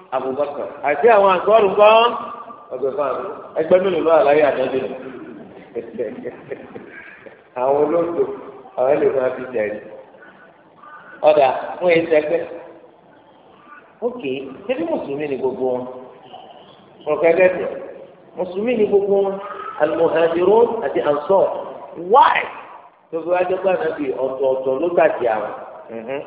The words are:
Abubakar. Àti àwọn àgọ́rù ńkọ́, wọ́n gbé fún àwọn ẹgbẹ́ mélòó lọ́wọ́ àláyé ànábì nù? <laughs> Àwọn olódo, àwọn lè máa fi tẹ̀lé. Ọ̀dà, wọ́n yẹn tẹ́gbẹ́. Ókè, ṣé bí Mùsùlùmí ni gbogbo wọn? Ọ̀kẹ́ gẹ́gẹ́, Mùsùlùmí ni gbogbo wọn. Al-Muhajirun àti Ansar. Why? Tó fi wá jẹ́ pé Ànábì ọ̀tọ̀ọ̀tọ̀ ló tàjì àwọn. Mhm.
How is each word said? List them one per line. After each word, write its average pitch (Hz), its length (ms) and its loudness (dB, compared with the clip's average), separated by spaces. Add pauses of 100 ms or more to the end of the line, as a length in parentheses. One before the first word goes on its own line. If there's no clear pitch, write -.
Abubakar. 131 600 -4 (100)
Àti 147 280 0
àwọn 202 240 6
àgọ́rù 196 360 4
ńkọ́, 208 220 6 (760)
wọ́n 127 120 -12
gbé 135 120 -2
fún 139 160 -4
àwọn 123 200 -4 (300)
ẹgbẹ́ 160 240 4
mélòó 185 220 0
lọ́wọ́ 160 160 4
àláyé 143 260 6
ànábì 131 360 0
nù? 131 100 -4 (840)
<laughs> 117 680 -10 (1120)
Àwọn 135 280 2
olódo, 170 420 0 (480)
àwọn 131 240 2
lè 143 140 2
máa 127 200 0
fi 127 140 -6
tẹ̀lé. 107 340 -4 (1400)
Ọ̀dà, 147 300 4 (260)
wọ́n 180 180 0
yẹn 165 140 2
tẹ́gbẹ́. 156 360 0 (1600)
Ókè, 240 340 -6 (280)
ṣé - 140 -8
bí 311 120 -4
Mùsùlùmí 151 400 -4
ni 139 120 -4
gbogbo 123 280 -2
wọn? 127 180 -2 (1160)
Ọ̀kẹ́ 151 320 2
gẹ́gẹ́, 180 360 2 (640)
Mùsùlùmí 185 400 -4
ni 214 120 2
gbogbo 196 300 2
wọn. 196 200 0 (400)
Al-Muhajirun 165 920 4 (120)
àti - 220 -2
Ansar. 147 460 2 (560)
Why? 220 360 4 (640)
Tó 160 120 -10
fi 165 120 -6
wá 180 120 2
jẹ́ 180 160 0
pé 190 120 0
Ànábì 160 440 -2
ọ̀tọ̀ọ̀tọ̀ 131 600 -2
ló 151 160 -2
tàjì 165 360 2
àwọn. 107 280 -2 (340)
Mhm. 113 400 -10